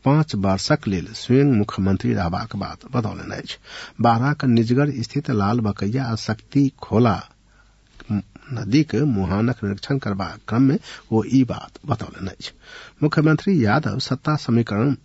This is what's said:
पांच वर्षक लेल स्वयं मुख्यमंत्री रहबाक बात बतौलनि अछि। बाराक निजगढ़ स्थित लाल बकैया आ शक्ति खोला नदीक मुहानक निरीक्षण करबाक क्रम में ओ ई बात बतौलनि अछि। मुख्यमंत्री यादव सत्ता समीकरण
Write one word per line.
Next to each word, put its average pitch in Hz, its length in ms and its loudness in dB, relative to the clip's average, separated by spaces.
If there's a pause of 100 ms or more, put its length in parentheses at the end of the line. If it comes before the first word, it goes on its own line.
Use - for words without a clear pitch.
पांच 147 360 2
वर्षक 95 520 0
लेल 90 240 -4
स्वयं 139 400 2
मुख्यमंत्री 101 600 0
रहबाक 92 420 -4
बात - 320 -10
बतौलनि 101 480 -4
अछि। - 200 -12 (420)
बाराक 120 480 2
निजगढ़ 123 440 4 (100)
स्थित 143 300 -6
लाल 110 300 0
बकैया 107 440 -2
आ 113 140 -4
शक्ति 135 580 -2
खोला 110 400 2 (1300)
नदीक 117 440 0 (120)
मुहानक 107 580 0
निरीक्षण 101 340 -4
करबाक 98 440 -6
क्रम 117 200 0
में 139 160 4 (300)
ओ 110 180 2
ई 131 180 4
बात - 380 -10
बतौलनि 98 480 -6
अछि। - 220 -16 (460)
मुख्यमंत्री 156 680 2
यादव 107 360 0
सत्ता 151 380 -4
समीकरण 117 560 0 (100)